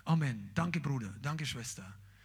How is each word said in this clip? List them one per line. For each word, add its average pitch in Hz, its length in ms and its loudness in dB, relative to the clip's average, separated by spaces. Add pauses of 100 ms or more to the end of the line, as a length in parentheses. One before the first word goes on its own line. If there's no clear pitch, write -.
Amen, 127 460 4
danke 170 260 2
Bruder, 131 400 0
danke 151 240 -2
Schwester. 117 400 -6 (400)